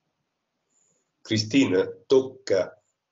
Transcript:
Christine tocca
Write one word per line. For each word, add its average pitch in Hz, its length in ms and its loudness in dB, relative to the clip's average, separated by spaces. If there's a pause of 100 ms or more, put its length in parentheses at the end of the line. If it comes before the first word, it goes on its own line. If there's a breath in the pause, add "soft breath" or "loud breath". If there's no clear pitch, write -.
(1200)
Christine 107 840 -2
tocca - 720 -2 (320)